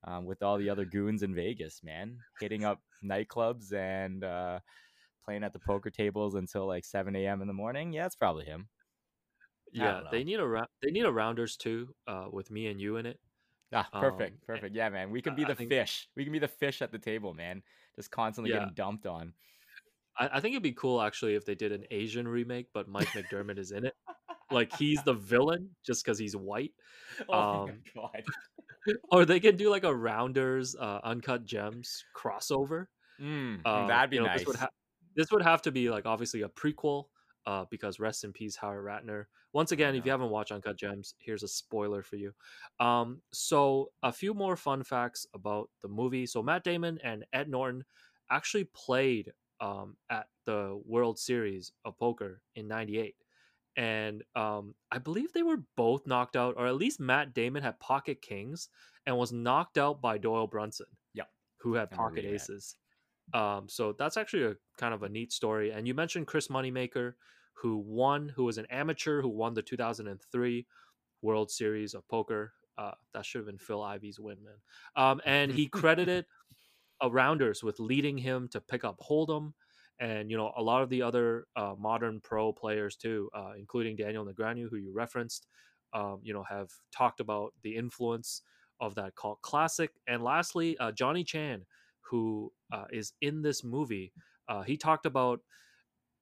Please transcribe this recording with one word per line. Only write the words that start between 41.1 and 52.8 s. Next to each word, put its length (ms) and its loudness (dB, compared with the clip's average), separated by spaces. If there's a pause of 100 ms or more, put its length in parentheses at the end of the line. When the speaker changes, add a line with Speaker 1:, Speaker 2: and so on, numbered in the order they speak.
Speaker 2:
here's 240 -6
a 60 -6
spoiler 540 -2
for 140 -10
you. 160 -8 (460)
Um, 420 2 (120)
so 580 4 (120)
a 100 2
few 200 -2
more 240 0
fun 260 -2
facts 500 -2
about 360 -4 (120)
the 80 -10
movie. 380 0
So 160 -2
Matt 200 0
Damon 400 -2
and 300 -6
Ed 160 -2
Norton 360 -2 (460)
actually 340 0
played, 680 2 (280)
um, 360 -6 (120)
at 200 -4 (160)
the 400 -2
World 340 2
Series 540 -2 (120)
of 120 -10
Poker 440 -2 (140)
in 120 -10
ninety-eight. 500 -4 (580)